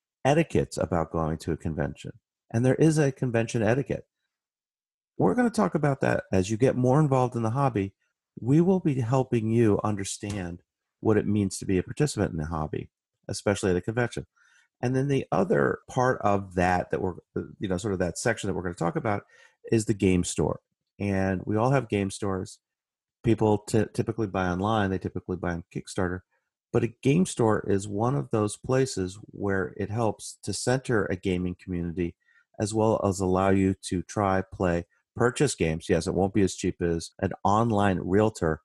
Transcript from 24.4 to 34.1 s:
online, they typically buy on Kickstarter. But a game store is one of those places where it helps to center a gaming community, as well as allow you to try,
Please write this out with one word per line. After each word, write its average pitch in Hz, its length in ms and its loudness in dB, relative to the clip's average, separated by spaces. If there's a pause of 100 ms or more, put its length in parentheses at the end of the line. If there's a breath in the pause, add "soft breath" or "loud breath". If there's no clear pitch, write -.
online, 98 420 0
they 95 80 -2
typically 90 380 -8
buy 87 160 -4
on 85 200 -8
Kickstarter. 90 500 -6 (520)
But 117 120 0
a 110 180 -8
game 156 220 2
store 110 440 0
is 98 180 -2
one 107 280 -2
of 139 160 -6
those 107 260 0
places 104 680 -2
where 95 520 -4
it 101 140 -6
helps 110 520 -4
to 101 100 -6
center 123 520 0
a - 100 -4
gaming 90 460 -2
community, 85 540 -4 (440 soft breath)
as 104 140 -2
well 110 320 2
as 95 140 0
allow 95 300 2
you 98 340 4
to 90 180 -4
try, 95 400 0